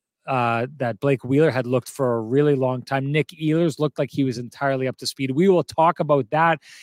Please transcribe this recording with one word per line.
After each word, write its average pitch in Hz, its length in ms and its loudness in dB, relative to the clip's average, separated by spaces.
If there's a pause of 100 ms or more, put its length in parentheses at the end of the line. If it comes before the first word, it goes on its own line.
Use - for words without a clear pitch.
(280)
uh, 120 400 0 (100)
that 117 220 -4
Blake 139 240 0
Wheeler 139 260 2
had 120 160 -2
looked 123 240 -2
for 123 240 -2
a 117 80 -2
really 143 320 2
long 127 300 -2
time. 135 280 -4
Nick 147 180 -2
Ehlers 156 500 -2
looked 151 180 -4
like 143 140 -2
he 139 120 -2
was 127 140 -2
entirely 131 500 -4
up 123 100 -6
to 127 100 -10
speed. 135 240 -6
We 165 180 2
will 175 140 4
talk 165 360 0
about 143 300 0
that 160 300 2 (240)